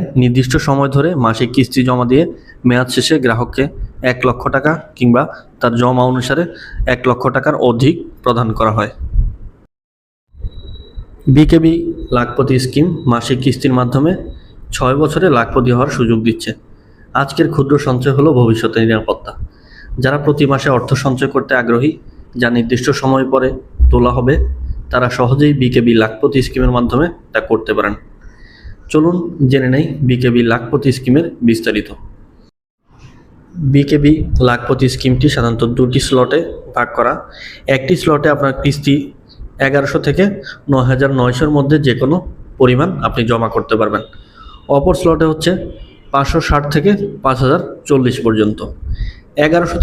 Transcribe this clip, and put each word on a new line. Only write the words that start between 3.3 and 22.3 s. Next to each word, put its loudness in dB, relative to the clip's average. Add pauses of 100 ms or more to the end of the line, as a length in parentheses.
এক -2
লক্ষ -2
টাকা 0 (220)
কিংবা 2 (360)
তার 0
জমা 2
অনুসারে -2 (420)
এক -2
লক্ষ 0
টাকার 0
অধিক 2 (260)
প্রদান -2
করা 0
হয়। -2 (2250)
বিকেবি 6 (400)
লাখপতি 0
স্কিম 0 (200)
মাসিক 0
কিস্তির 0
মাধ্যমে 0 (600)
ছয় 0
বছরে 0
লাখপতি 0
হওয়ার 0
সুযোগ 0
দিচ্ছে। -2 (640)
আজকের 0
ক্ষুদ্র 0
সঞ্চয় 0
হলো 4
ভবিষ্যতের 2
নিরাপত্তা। -2 (680)
যারা 0
প্রতি 0
মাসে 0
অর্থ 0
সঞ্চয় 0
করতে -2
আগ্রহী, 0 (460)